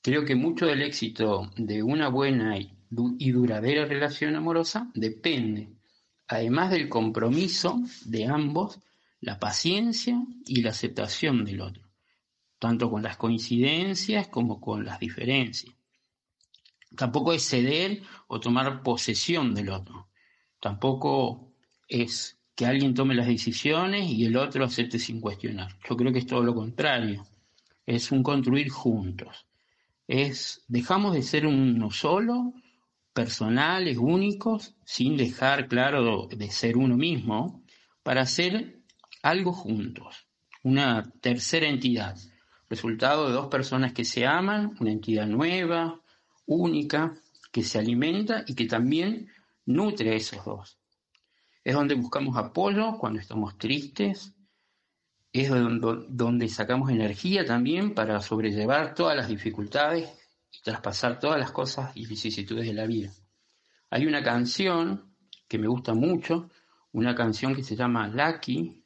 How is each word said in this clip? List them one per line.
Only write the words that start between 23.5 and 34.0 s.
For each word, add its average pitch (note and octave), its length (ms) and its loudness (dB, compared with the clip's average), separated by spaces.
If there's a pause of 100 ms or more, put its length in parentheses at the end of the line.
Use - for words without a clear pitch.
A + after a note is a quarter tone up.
y A2+ 160 2
el A2+ 100 2
otro C3+ 280 0
acepte A#2+ 340 -2
sin A2+ 220 -6
cuestionar. G2+ 580 -6 (100)
Yo A#2+ 80 0
creo B2+ 160 2
que B2+ 60 2
es B2 80 -2
todo B2 160 2
lo A#2+ 120 2
contrario. A2+ 680 -2 (600)
Es A#2 260 0
un C3+ 100 4
construir C#3 460 2
juntos. G2+ 800 -2 (600)
Es, - 600 -2
dejamos F#3 460 2
de C#3 80 2
ser D3+ 240 0
uno B2+ 440 2
solo, A#3 600 0 (640)
personales, B2+ 840 0
únicos, G3 760 0 (100)